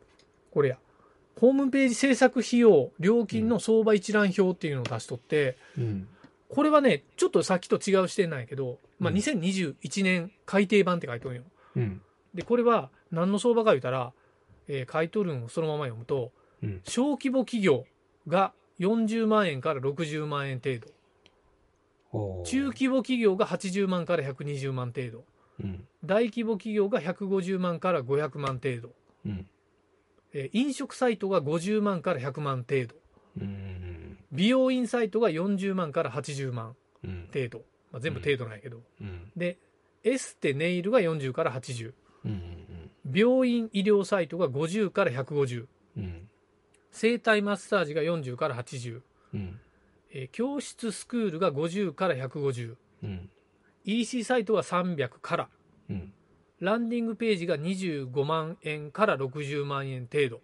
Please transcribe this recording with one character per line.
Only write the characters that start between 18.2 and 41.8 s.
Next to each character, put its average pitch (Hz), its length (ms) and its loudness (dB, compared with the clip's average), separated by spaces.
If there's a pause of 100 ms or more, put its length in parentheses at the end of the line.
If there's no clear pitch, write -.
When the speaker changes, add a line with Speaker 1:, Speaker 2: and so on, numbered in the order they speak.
Speaker 1:
が 185 260 2 (260)
四 220 280 2
十 226 180 0
万 214 240 4
円 135 120 -4
か 156 120 0
ら 139 60 -4
六 139 260 -2
十 151 200 -4
万 143 240 -4
円 131 100 -6
程 123 200 -2
度。 113 80 -18 (1200)
Speaker 2:
ほ 95 340 -6
う。 87 40 -10
Speaker 1:
中 277 200 0
規 262 200 0
模 262 100 2
企 254 220 0
業 208 160 4
が 202 100 2
八 185 260 -4
十 196 160 0
万 180 180 0
か 175 120 2
ら 151 60 0
百 139 200 -8
二 143 140 -6
十 135 140 -4
万 123 200 -4
程 123 200 -8
度。 113 120 -16 (360)
Speaker 2:
う 107 80 -6
ん。 92 200 -10 (160)
Speaker 1:
大 196 220 2
規 233 180 -4
模 226 100 0
企 214 200 -6
業 202 160 2
が 220 100 0
百 180 280 -4
五 190 140 0
十 185 180 -2
万 175 200 -2
か 185 120 0
ら 160 100 2
五 131 160 0
百 151 220 -2
万 135 200 -4
程 123 220 -4
度。 120 80 -16 (360)
Speaker 2:
う - 40 -4
ん。 95 180 -6 (840)
Speaker 1:
え 139 200 -8
ー、 202 60 0
飲 277 140 0
食 254 200 -8
サ 254 160 0
イ 226 80 0
ト 196 120 -4
が 190 100 2
五 151 180 0
十 208 240 0
万 196 200 0
か 185 120 0
ら 143 60 -4
百 135 220 -6
万 135 280 -4
程 135 160 0
度。 117 100 -14 (440)
Speaker 2:
う 98 40 -6
ん。 92 760 -10 (140)
Speaker 1:
美 175 180 2
容 262 220 4
院 254 160 0
サ 240 140 -2
イ 220 80 0
ト 220 100 -2
が 226 100 4
四 180 280 0
十 190 160 -2
万 175 200 -2
か 165 100 0
ら 143 80 -6
八 143 240 -6
十 135 160 -6
万 117 240 -8 (280)
Speaker 2:
う - 40 -12
ん。 90 260 -10
Speaker 1:
程 131 140 -4
度。 113 160 -16 (280)
ま - 60 -12
あ、 - 40 -10
全 151 120 -4
部 - 60 -8
程 143 180 0
度 120 80 -8
な 110 60 -10
ん - 40 -14
や 101 60 -16
け 131 80 -14
ど。 117 120 -16 (200)
Speaker 2:
う - 20 -12
ん。 92 320 -12
Speaker 1:
で、 175 220 -4 (460)
エ 254 140 2
ス - 200 -12
テ、 151 160 0
ネ 156 160 0
イ 180 120 0
ル 190 100 -2
が 254 80 6
四 160 200 0
十 131 140 -4
か 160 120 0
ら - 60 -2
八 127 220 -8
十。 113 220 -10 (300)